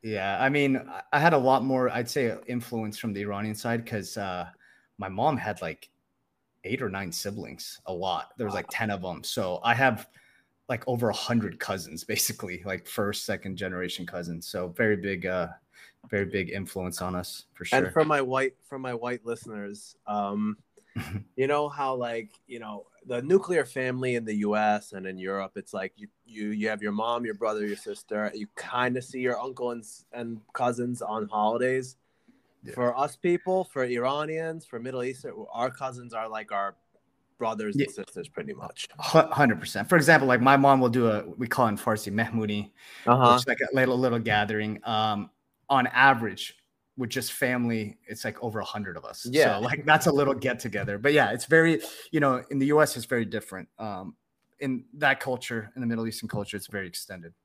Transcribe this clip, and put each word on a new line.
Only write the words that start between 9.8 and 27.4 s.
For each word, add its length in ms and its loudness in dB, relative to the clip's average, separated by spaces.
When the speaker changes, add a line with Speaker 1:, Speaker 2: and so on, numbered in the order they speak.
Speaker 1:
like, 200 -4
over 220 2
a 40 -2
hundred 460 -2
cousins, 440 -8
basically, 600 -4
like, 220 -6
first, 400 -4
second 300 -6
generation 500 -6
cousins. 420 -8
So 200 -4
very 280 2
big, 300 -4
uh, 220 -2
very 160 0
big 260 -4
influence 520 -6
on 120 -4
us, 400 -8
for 160 -14
Speaker 2:
And 140 4
Speaker 1:
sure. 80 -4
Speaker 2:
for 120 6
my 180 2
white, 420 0
for 140 -10
my 160 -6
white 320 -6
listeners, 680 -10
um, 520 -2
Speaker 1:
<laughs> 420 -10
Speaker 2:
you 100 0
know 220 0
how, 260 -4
like, 360 -6
you 120 -14
know, 280 -12
the 160 -4
nuclear 420 2
family 520 -2
in 80 -2
the 120 -4
U 200 2
S 360 2
and 140 -10
in 100 -8
Europe, 400 -6
it's 160 -12
like 240 -6
you, 120 -18
you, 240 -8
you 180 -2
have 140 -4
your 100 -2
mom, 320 0
your 100 -4
brother, 320 -2